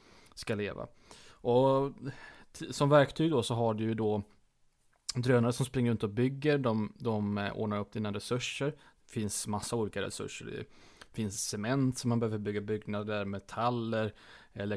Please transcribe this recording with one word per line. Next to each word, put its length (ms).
ska 200
leva. 320
Och 640
t-, 140
som 160
verktyg 420
då 120
så 120
har 200
du 100
ju 100
då 280
drönare 380
som 140
springer 240
runt 120
och 80
bygger, 480
de, 400
de, 400
eh, 200
ordnar 200
upp 140
dina 200
resurser. 540
Det 60
finns 340
massa 300
olika 260
resurser. 440
Det 180
finns 360
cement 500
som 100
man 120
behöver 180
bygga 220
byggnader, 640
metaller, 920